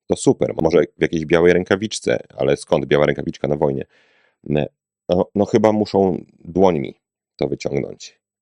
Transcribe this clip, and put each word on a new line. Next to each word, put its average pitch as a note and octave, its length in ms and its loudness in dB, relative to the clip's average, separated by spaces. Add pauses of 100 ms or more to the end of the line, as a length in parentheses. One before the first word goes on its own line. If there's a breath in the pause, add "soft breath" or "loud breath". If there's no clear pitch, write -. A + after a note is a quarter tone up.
to D#2+ 80 -2
super. - 460 0
Może D#2+ 220 4 (140)
w - 40 -8
jakiejś D#2+ 240 -2
białej E2+ 280 4
rękawiczce, F#2+ 640 -2 (180)
ale C#2 200 0
skąd D2 280 -2
biała C#2+ 200 2
rękawiczka C#2+ 420 -4
na D2 80 -2
wojnie? D2 300 -2 (580)
Ne-, D2 260 -2 (400)
no, F2+ 260 0
no G2+ 100 2
chyba A2 260 4
muszą G2 540 0 (140)
dłońmi E2+ 560 0 (400)
to D2+ 120 -2
wyciągnąć. C2+ 760 -8 (200)